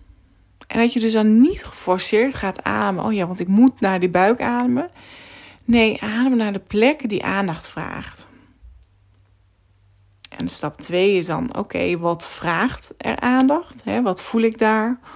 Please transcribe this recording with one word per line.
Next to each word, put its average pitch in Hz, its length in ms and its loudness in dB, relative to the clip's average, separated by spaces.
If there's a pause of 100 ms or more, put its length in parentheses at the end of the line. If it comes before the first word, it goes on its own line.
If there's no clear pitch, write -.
(680)
En 226 120 -2
dat 233 140 2
je 247 60 -2
dus 220 140 0
dan 220 280 6
niet 349 220 4
geforceerd 214 720 -2
gaat 190 300 -6
ademen. 208 400 -2
"Oh 220 100 -2
ja, 185 140 -2
want 185 120 -8
ik 180 80 -4
moet 233 320 4
naar 190 200 0
die 180 100 0
buik 190 320 2
ademen." 247 480 -2 (760)
Nee, 226 360 2
adem 233 340 0
naar 214 180 0
de 196 60 -6
plek 233 500 0
die 202 140 -4
aandacht 190 440 -4
vraagt. - 600 -12 (2000)
En 170 120 -6
stap - 280 -6
twee 185 400 0
is 170 80 0
dan, 160 320 -4
"Oké, 180 400 -4
wat 170 300 -4
vraagt 175 680 -4
er - 220 -6
aandacht? 262 640 0
Hè, 208 180 -2
wat 190 200 -2
voel 226 200 -2
ik 226 160 0
daar? 220 420 0 (160)